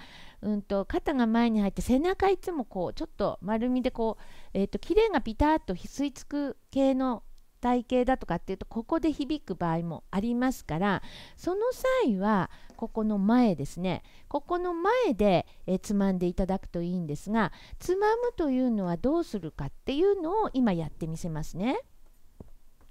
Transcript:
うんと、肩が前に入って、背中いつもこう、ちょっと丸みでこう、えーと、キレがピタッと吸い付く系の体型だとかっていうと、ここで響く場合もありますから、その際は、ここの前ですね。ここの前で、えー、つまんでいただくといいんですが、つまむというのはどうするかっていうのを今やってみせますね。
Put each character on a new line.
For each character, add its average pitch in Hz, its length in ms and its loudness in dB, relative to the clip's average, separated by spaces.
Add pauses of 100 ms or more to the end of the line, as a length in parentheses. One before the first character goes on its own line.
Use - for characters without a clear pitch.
(420)
う 208 160 -2
ん 202 40 -4
と、 196 240 -2
肩 - 280 -2
が 247 140 2
前 226 220 4
に 220 120 2
入 196 80 2
っ - 40 -2
て、 - 80 -4
背 247 180 4
中 381 300 2
い 370 80 4
つ - 140 -6
も 285 140 -4
こ 175 220 -4
う、 - 60 -4
ち - 100 -6
ょ - 20 -2
っ - 100 -12
と 185 260 0
丸 220 280 -2
み 254 120 0
で 247 100 0
こ 226 280 -2
う、 - 40 -16 (300)
え 196 100 0
ー 196 40 0
と、 - 120 -6
キ - 160 -4
レ 440 140 6
が 311 120 2
ピ 220 140 -6
タ 302 200 4
ッ 320 40 0
と 185 160 -4
吸 - 300 -4
い 285 60 -4
付 - 180 -16
く 285 280 -4 (140)
系 269 220 4
の 262 300 0 (380)
体 247 280 2
型 247 160 4
だ 262 120 4
と - 80 -10
か 170 100 0
っ 170 40 -2
て - 120 -8
い 190 40 -4
う - 20 -10
と、 - 80 -12
こ - 180 -6
こ 330 160 0
で 320 140 2
響 285 300 -4
く 185 120 -6
場 170 160 0
合 170 120 0
も 165 280 -8
あ 185 80 0
り 240 160 0
ま 254 160 2
す - 140 -10
か 151 140 -4
ら、 196 220 2 (360)
そ 349 180 -2
の 415 60 -2 (400)
際 240 160 2
は、 196 340 2 (240)
こ - 140 -8
こ 220 160 -2
の 214 120 0
前 220 380 4
で 139 100 -4
す - 140 -10
ね。 185 240 -4 (240)
こ 285 140 -4
こ 349 180 -4
の 359 140 -2
前 392 400 2
で、 185 340 4 (200)
え 185 80 0
ー、 185 40 -4
つ - 140 -4
ま 196 180 2
ん 185 80 -2
で 180 60 0
い 175 80 0
た 196 120 0
だ 190 140 0
く - 80 -10
と 175 140 -6
い 175 80 -4
い 180 100 -2
ん 165 80 -4
で 147 80 -4
す - 160 -10
が、 214 220 2 (260)
つ 359 160 0
ま 415 220 4
む 480 180 -2
と 320 140 0
い 254 100 2
う 254 100 2
の 208 160 0
は 170 120 0
ど 294 220 2
う 330 40 0
す 220 160 -6
る 160 120 -8
か 185 160 -8
っ - 40 -8 (140)
て 277 100 -2
い 311 80 4
う 403 180 4
の 381 220 0
を - 80 0
今 240 220 4
や 165 140 -2
っ - 20 -8
て - 180 -8
み 160 80 -6
せ 170 140 -6
ま 156 160 -4
す - 100 -10
ね。 247 240 -2 (1120)